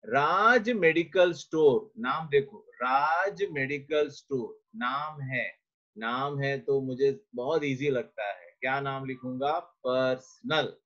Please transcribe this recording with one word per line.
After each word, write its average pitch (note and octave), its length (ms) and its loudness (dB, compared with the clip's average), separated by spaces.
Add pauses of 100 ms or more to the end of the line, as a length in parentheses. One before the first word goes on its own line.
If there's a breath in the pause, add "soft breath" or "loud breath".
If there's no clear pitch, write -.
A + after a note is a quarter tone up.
राज F#3+ 640 4
मेडिकल F3 640 4
स्टोर, D3+ 640 2
नाम C#3+ 300 -4
देखो, C#3 360 0 (100)
राज D#3+ 760 0
मेडिकल D3 580 -2
स्टोर B2+ 520 -8 (140)
नाम C#3+ 460 -6
है, B2+ 360 -6 (400)
नाम C3 420 -4
है C#3 200 -2
तो C3+ 220 0
मुझे C3 440 0 (100)
बहुत C#3+ 280 -2
easy C#3 260 -2
लगता A2+ 420 -4
है, F2+ 300 -14
क्या C3 180 -2
नाम C3+ 260 -6
लिखूंगा? C3 540 -4
पर्सनल। C3 1040 -2 (200)